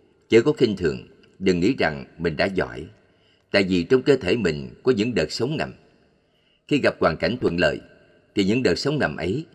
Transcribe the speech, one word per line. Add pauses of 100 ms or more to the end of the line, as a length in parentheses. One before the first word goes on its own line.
(300)
Chớ
có
khinh
thường, (320)
đừng
nghĩ
rằng (120)
mình
đã
giỏi. (640)
Tại
vì
trong
cơ
thể
mình (140)
có
những
đợt
sống
ngầm. (960)
Khi
gặp
hoàn
cảnh
thuận
lợi, (560)
thì
những
đợt
sống
ngầm
ấy